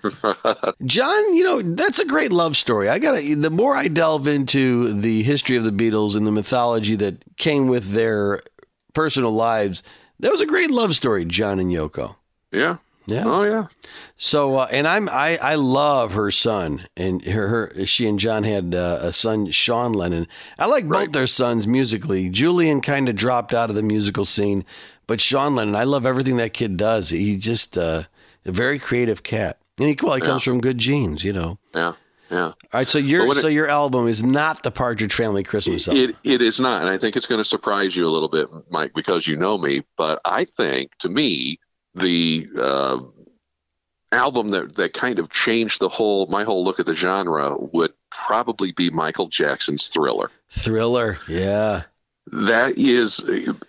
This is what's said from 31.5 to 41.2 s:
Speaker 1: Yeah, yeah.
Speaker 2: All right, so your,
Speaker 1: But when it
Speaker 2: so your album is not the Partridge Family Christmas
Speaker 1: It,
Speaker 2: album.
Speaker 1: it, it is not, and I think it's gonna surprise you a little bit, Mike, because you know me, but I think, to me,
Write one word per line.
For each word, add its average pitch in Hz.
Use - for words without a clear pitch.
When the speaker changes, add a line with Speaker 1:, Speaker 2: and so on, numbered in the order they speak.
Speaker 1:
Yeah, 85
yeah. 90
Speaker 2:
All 80
right, 127
so 151
your, 143
Speaker 1:
But -
when 139
it -
Speaker 2:
so 160
your 151
album 139
is 110
not 147
the 131
Partridge 110
Family 107
Christmas 110
Speaker 1:
It, 143
Speaker 2:
album. 127
Speaker 1:
it, 135
it 123
is 113
not, 123
and 90
I 95
think 107
it's 123
gonna 110
surprise 101
you 87
a 80
little 80
bit, 78
Mike, 78
because 82
you 80
know 95
me, 69
but 78
I 110
think, 69
to 90
me, 87